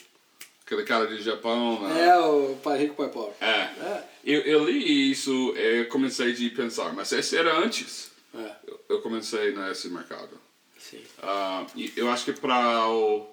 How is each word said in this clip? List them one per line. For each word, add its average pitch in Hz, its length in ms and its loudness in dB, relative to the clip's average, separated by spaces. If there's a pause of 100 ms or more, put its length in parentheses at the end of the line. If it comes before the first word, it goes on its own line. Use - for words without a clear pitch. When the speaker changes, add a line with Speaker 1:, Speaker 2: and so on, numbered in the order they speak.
(640)
Speaker 1:
aquele 107 200 -4
cara 113 240 2
de 110 160 -8
Japão, 117 580 0
né? 165 280 2
Speaker 2:
É, 180 100 10
o 147 440 4
Pai 143 160 0
Rico, 147 160 0
Pai 135 140 -2
Pobre. 107 320 -8
Speaker 1:
É. 101 60 0
Speaker 2:
É. 110 560 -2 (220)
Speaker 1:
Eu, 143 160 4
eu 151 240 4
li 147 460 4
isso, 131 440 0
é, 113 260 2
eu 117 60 -2
comecei 123 460 0
de 120 160 -2
pensar, 113 440 -4
mas - 200 -6
esse 160 240 0
era 165 220 2
antes. - 520 -4 (240)
Speaker 2:
É. 110 160 -12 (160)
Speaker 1:
Eu, - 120 -16 (100)
eu 104 120 0
comecei 107 540 -2
nesse 95 340 -6
mercado. 82 480 -12 (400)
Speaker 2:
Sim. - 240 -20 (200)
Speaker 1:
Ah, 95 440 -2 (100)
e - 200 -8
eu 120 140 0
acho 123 160 -2
que 139 80 -2
pra 120 560 2
o... 107 440 2